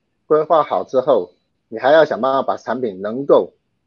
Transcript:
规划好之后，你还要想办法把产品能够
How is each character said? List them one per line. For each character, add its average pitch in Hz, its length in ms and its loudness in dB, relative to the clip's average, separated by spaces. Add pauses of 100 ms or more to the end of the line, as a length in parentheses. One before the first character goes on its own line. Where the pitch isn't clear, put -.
(260)
规 156 160 2
划 156 200 2
好 95 220 -4
之 131 140 -2
后， 127 340 0 (360)
你 113 100 -12
还 131 140 2
要 156 140 6
想 104 160 -4
办 131 100 0
法 135 80 0
把 98 160 -4
产 123 240 -8
品 98 220 -6
能 120 240 -8
够 110 260 2 (340)